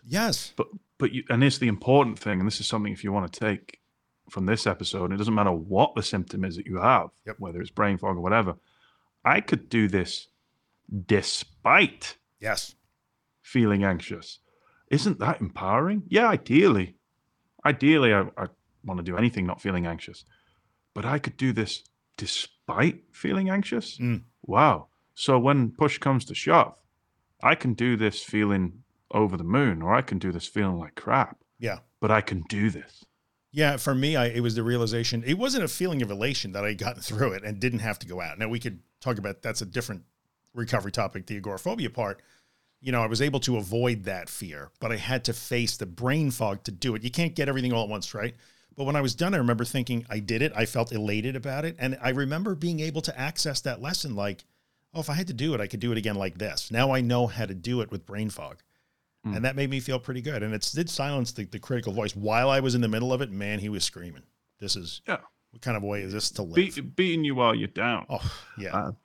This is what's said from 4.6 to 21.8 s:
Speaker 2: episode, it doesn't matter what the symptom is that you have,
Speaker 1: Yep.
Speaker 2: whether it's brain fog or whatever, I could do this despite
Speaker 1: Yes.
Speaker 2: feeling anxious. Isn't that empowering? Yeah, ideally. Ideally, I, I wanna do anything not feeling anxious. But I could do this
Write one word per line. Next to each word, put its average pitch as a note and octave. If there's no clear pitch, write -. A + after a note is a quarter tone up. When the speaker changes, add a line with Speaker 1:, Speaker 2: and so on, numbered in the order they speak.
Speaker 2:
episode, F2+
it G2
doesn't G#2+
matter G2+
what F#2
the A2+
symptom F#2+
is F2
that F2+
you F2+
have, G2
Speaker 1:
Yep. A2
Speaker 2:
whether F2
it's F2
brain G2+
fog F#2+
or F2
whatever, F#2+
I D#3+
could -
do A2
this F#2
despite -
Speaker 1:
Yes. -
Speaker 2:
feeling G#2
anxious. -
Isn't D3
that C#3+
empowering? B2
Yeah, A3+
ideally. C3+
Ideally, C#3+
I, G2+
I -
wanna F2+
do F2+
anything A2
not F2+
feeling F2+
anxious. E2+
But G#2
I C#3
could -
do C3
this G#2+